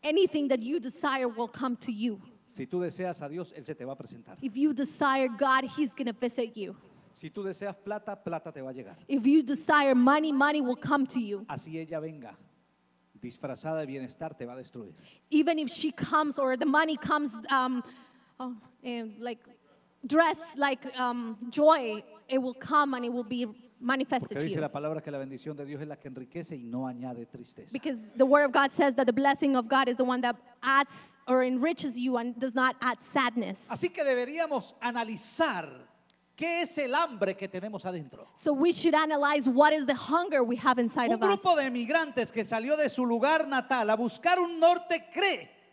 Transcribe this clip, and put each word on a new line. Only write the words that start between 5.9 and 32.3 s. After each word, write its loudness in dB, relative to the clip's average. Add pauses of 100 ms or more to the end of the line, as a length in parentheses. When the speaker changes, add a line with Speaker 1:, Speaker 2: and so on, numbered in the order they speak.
Speaker 1:
gonna -4
visit -4
you. -8 (380)
Speaker 2:
Si -14
tú -10
deseas -8
plata, -8
plata -8
te -14
va -10
a -12
llegar. -14 (100)
Speaker 1:
If 0
you 8
desire 4
money, 6
money 2
will -2
come 0
to -4
you. -6
Speaker 2:
Así -10
ella -6
venga, -12 (840)
disfrazada -8
de -6
bienestar, -10
te -10
va -12
a -14
destruir. -16 (360)
Speaker 1:
Even 4
if -4
she -4
comes 0
or 0
the -2
money 2
comes, -2 (180)
um, 0 (580)
oh, -10 (260)
eh, -8 (140)
like, -10 (680)
dressed 2
like, -2 (120)
um, -2 (140)
joy, 4 (260)
it 2
will -2
come 2
and -6
it -4
will -4
be -4 (340)
manifested -2
Speaker 2:
Porque -6
Speaker 1:
to -2
Speaker 2:
dice -4
Speaker 1:
you. -2
Speaker 2:
la -2
palabra -6
que -12
la -6
bendición -10
de -10
Dios -10
es -10
la -12
que -16
enriquece -12
y -12
no -6
añade -10
tristeza. -18
Speaker 1:
Because -6 (180)
the 6
word 8
of 0
God 4
says 4
that 2
the 2
blessing 4
of 0
God 4
is -2
the 2
one 0
that 0 (260)
adds 0 (100)
or 4
enriches -2
you 0
and -4